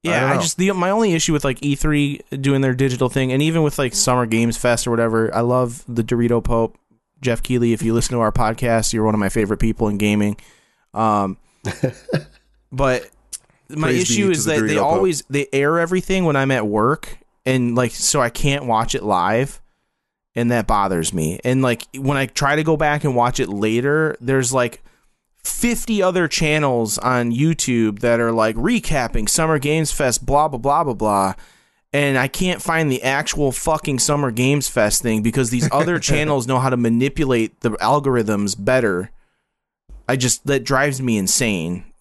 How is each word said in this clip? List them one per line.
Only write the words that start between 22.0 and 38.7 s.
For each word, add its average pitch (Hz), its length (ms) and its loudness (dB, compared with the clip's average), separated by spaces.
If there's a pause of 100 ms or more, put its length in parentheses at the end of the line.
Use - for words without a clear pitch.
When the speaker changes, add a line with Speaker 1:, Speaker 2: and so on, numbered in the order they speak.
Speaker 2:
I 135 100 -2
try 143 300 -2
to 156 80 0
go 156 120 2
back 147 280 0
and 135 100 0
watch 120 240 2
it 110 100 -2
later, 120 720 0
there's, 127 320 0
like, 123 300 -2 (600)
fifty 226 560 -2
other 180 280 2
channels 143 720 0
on 120 340 0
YouTube 120 680 0
that 117 200 2
are, 117 120 2
like, 110 240 2
recapping 127 720 0
Summer 160 300 2
Games 147 320 0
Fest, 127 340 -2
blah, 143 240 2
blah, 135 100 -6
blah, 143 260 0
blah, 127 100 -2
blah. 98 400 0 (600)
And 143 220 2
I 131 120 0
can't 185 340 -2
find 160 280 0
the 127 120 -2
actual 139 500 -2
fucking 151 460 -2
Summer 143 320 0
Games 127 380 0
Fest 104 340 0
thing 110 200 0
because 117 280 0
these 127 220 0
other 156 260 0
Speaker 1:
<laughs> - 0 -
Speaker 2:
channels 147 480 0
know 131 140 0
how 131 100 0
to 127 60 0
manipulate 120 840 0
the 117 120 0
algorithms 110 880 0
better. 98 520 0 (1000)